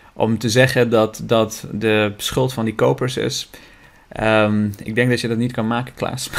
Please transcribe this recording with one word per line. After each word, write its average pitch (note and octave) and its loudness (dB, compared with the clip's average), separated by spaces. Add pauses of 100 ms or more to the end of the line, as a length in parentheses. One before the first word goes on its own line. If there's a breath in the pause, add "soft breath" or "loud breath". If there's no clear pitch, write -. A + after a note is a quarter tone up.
(120 loud breath)
om A2 0
te A#2 -2
zeggen B2 4
dat, A2 2
dat A2 0
de G#2+ 2
schuld C3 -2
van A2+ -4
die A2 -2
kopers B2+ 0
is, - -4 (580 loud breath)
ehm, G#2+ 2
ik G#2 -6
denk B2 2
dat A#2+ 0
je A#2+ -4
dat A2+ 0
niet B2 -2
kan A2+ -4
maken, B2 -4
Klaas. - -6